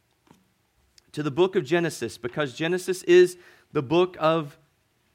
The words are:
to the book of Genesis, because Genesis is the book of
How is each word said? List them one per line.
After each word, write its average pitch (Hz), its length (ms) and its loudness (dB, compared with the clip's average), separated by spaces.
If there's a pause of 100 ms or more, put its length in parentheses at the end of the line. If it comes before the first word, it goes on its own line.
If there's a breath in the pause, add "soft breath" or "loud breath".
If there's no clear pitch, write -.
(1120)
to 151 100 -8
the 151 80 -6
book 180 260 0
of 185 80 0
Genesis, 151 540 -4
because 127 380 -6
Genesis 180 480 -4
is 180 340 6 (340 soft breath)
the 147 120 -2
book 175 360 -2
of 156 380 -2 (580)